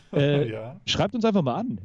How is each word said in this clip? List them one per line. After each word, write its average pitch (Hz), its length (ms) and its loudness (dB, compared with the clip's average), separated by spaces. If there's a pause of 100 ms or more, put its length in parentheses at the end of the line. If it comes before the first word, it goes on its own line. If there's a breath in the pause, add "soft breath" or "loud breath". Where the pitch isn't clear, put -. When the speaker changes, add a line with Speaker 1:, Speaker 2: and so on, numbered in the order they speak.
(140)
Speaker 1:
Äh, 143 380 2
Speaker 2:
<laughs> - 0 -
Ja. 110 340 -10
Speaker 1:
schreibt 202 300 0
uns 226 100 -4
einfach 202 180 4
mal 123 120 0
an. 180 280 -6